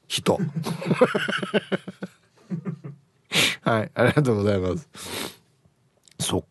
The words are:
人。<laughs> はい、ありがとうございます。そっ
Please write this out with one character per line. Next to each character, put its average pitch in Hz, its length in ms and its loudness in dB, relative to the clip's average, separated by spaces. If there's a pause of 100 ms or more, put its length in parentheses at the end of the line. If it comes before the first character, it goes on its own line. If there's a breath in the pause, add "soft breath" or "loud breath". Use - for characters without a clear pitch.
人。 - 380 0
<laughs> - 20 -2 (3250 loud breath)
は 117 180 2
い、 104 140 -4
あ 113 100 4
り 120 80 4
が 151 100 4
と 127 120 4
う - 20 2
ご 101 60 2
ざ 104 120 4
い 98 40 2
ま 90 180 0
す。 - 100 -8 (1300 loud breath)
そ - 180 0
っ - 120 -4